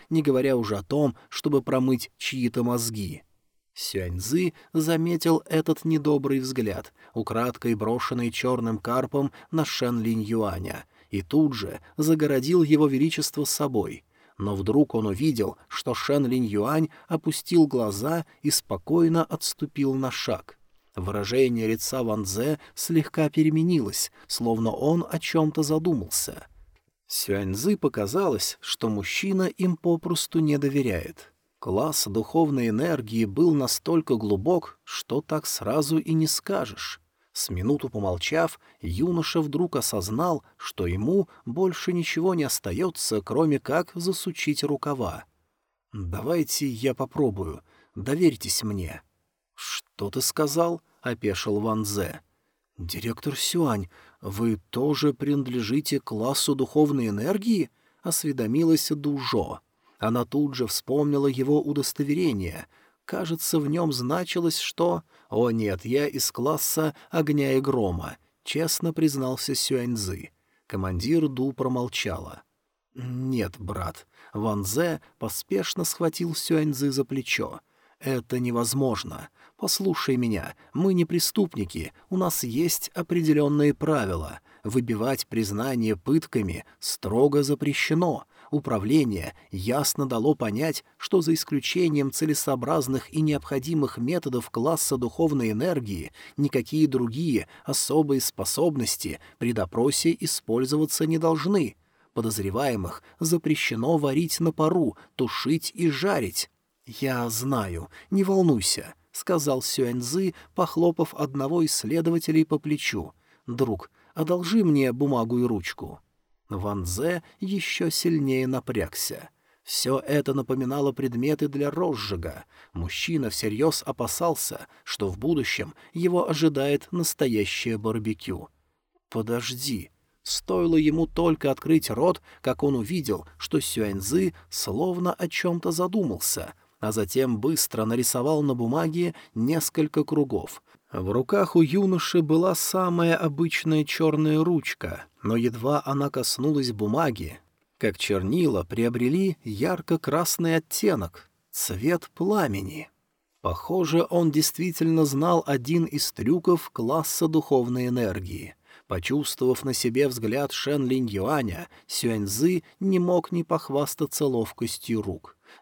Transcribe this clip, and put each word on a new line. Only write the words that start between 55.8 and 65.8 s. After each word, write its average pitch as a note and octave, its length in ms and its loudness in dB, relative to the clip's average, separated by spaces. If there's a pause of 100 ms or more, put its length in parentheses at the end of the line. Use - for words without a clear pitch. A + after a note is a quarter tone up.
классу A#2+ 560 -2
духовной C3+ 540 2
энергии?" F#3 600 0 (320)
осведомилась D3+ 880 2
Ду D3 300 -2
Жо. A#2+ 420 -2 (380)
Она A#2 260 0
тут C#3 300 0
же B2 100 0
вспомнила C#3+ 640 2
его C3+ 340 2
удостоверение. C#3 1080 -2 (380)
Кажется, E3 540 -2
в C#3+ 100 -2
нем D#3+ 240 0
значилось, D#3+ 640 -2
что E3+ 460 0 (260)
"О A#2 220 2
нет, G#2 340 -2